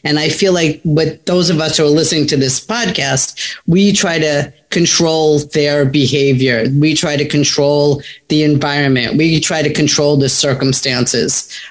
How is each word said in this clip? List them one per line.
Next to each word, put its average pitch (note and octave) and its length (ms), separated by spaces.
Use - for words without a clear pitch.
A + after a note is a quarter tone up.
And D3 140
I D#3 100
feel F#3 260
like E3+ 300
with D3+ 420
those F3+ 260
of D#3 80
us D3+ 180
who D#3+ 80
are - 20
listening D3+ 420
to D3 60
this C3 300
podcast, F3 1040
we G3 260
try F3+ 240
to D3+ 340
control D#3+ 680
their D3 320
behavior. C3 800
We D#3 160
try D3+ 200
to C#3 120
control D3 720
the D3+ 120
environment. C#3+ 760
We D#3+ 220
try D#3 220
to D3 100
control D3 460
the C3+ 120
circumstances. C3+ 1160